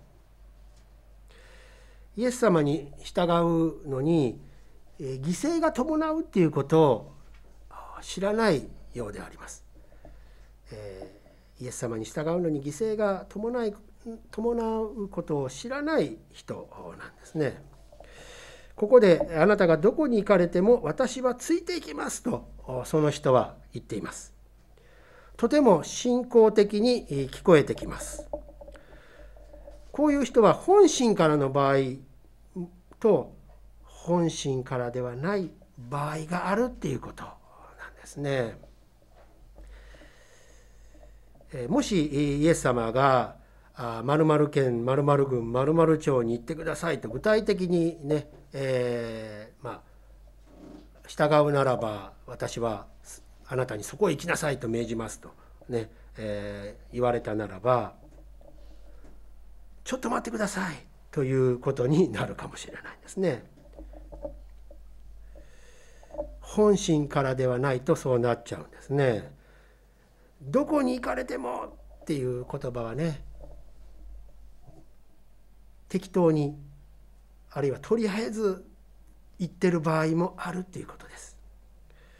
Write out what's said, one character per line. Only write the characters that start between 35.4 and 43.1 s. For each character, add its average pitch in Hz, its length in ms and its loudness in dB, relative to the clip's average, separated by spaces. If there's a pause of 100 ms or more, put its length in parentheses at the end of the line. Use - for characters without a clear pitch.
場 143 220 -6
合 156 140 -8
が 180 220 -4
あ 196 80 0
る 240 100 2
っ 247 40 -6
て - 180 -8
い 135 80 -2
う - 40 -6
こ - 140 -14
と - 100 -16
な - 60 -16
ん - 720 -20
で - 60 -20
す - 120 -16
ね。 135 420 -4 (3000)
え 127 140 -8
ー、 120 40 -8
も 262 120 2
し、 156 320 0
え - 20 -4
ー、 143 220 0
イ 147 100 4
エ 165 60 6
ス - 80 0
様 120 300 2
が、 127 460 4 (420)